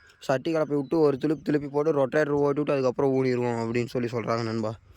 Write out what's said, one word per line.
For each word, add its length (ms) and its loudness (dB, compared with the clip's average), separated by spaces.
சட்டி 300 -2
கலப்பை 240 0
விட்டு 220 -2
ஒரு 200 4
திருப்பி 260 -2
திருப்பி 240 -2
போட்டு 240 0
ரொட்டேட்டர் 500 2
ஓட்டி 180 2
விட்டு 160 0
அதுக்கப்புறம் 360 2
ஊனிடுவோம் 480 0
அப்படின்னு 340 -2
சொல்லி 140 -2
சொல்றாங்க 360 -2
நண்பா. 280 -4